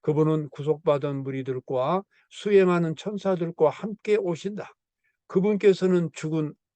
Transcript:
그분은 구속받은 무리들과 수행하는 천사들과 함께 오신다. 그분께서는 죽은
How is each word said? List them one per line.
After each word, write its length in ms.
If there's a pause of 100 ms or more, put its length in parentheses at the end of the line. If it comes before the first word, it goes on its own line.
그분은 480
구속받은 720
무리들과 800 (260)
수행하는 680
천사들과 760
함께 480
오신다. 560 (540)
그분께서는 880
죽은 400 (220)